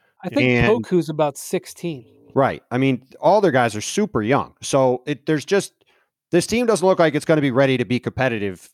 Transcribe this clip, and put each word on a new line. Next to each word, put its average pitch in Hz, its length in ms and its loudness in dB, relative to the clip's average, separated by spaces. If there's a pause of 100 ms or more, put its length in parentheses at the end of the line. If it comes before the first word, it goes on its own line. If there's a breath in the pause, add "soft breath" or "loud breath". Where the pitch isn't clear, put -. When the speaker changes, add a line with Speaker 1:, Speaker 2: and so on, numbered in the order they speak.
(240)
Speaker 1:
I 180 60 -8
think 127 200 0
Speaker 2:
And 120 180 2
Speaker 1:
Poku's 185 420 0
about 151 280 -2
sixteen. - 680 -10 (280)
Speaker 2:
Right. 123 380 0
I 123 80 -4
mean, 135 260 0 (140)
all 190 220 2
their 175 100 2
guys 120 240 2
are 107 60 -6
super 185 420 -2
young. 117 400 -2
So 131 420 0
it, 147 220 -8
there's 156 180 -2
just, - 260 -2 (600)
this 170 160 2
team 240 180 0
doesn't 190 220 2
look 185 100 4
like 160 160 2
it's 147 120 -4
gonna 156 160 2
be 139 100 0
ready 131 260 2
to 120 80 0
be 117 140 -2
competitive 104 760 -4